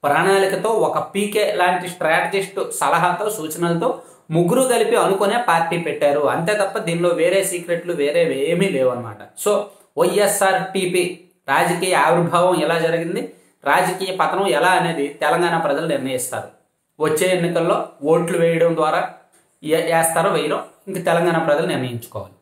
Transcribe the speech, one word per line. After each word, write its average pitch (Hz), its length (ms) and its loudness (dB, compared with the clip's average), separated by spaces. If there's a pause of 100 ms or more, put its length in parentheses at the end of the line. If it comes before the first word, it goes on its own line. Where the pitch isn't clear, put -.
ప్రణాళికతో, 190 640 2
ఒక 156 460 -2
పీకే 208 400 0
లాంటి 180 340 0
స్ట్రాటజిస్ట్ 175 800 -2
సలహాతో, 180 580 0
సూచనలతో 170 720 -4 (300)
ముగ్గురు 175 300 2
కలిపి 233 340 2
అనుకునే 196 520 2
పార్టీ 165 300 0
పెట్టారు, 147 420 0
అంతే 147 340 0
తప్ప 202 240 -2
దీనిలో 170 320 0
వేరే 175 340 2
సీక్రెట్లు 175 500 -4
వేరే 147 300 0
ఏమీ 160 460 0
లేవన్నమాట. 120 480 -2 (280)
So 208 160 2 (360)
వైఎస్ఆర్టీపీ 185 1300 0 (260)
రాజకీయ 175 460 0
ఆవిర్భావం 170 680 2
ఎలా 165 180 0
జరిగింది, 165 540 -4 (320)
రాజకీయ 180 500 0
పతనం 185 320 0
ఎలా 165 220 2
అనేది 165 380 0
తెలంగాణ 165 500 0
ప్రజలు 160 300 -2
నిర్ణయిస్తారు. 127 760 -6 (380)
వచ్చే 156 380 0
ఎన్నికల్లో 170 500 0 (160)
ఓట్లు 170 340 2
వేయడం 165 380 2
ద్వారా 156 340 0 (540)
ఏ-, 156 320 0
వేస్తారో 165 340 2
వేయరో 160 340 -2 (240)
ఇంక 190 180 -6
తెలంగాణ 170 320 2
ప్రజలు 156 280 2
నిర్ణయించుకోవాలి. 123 760 -6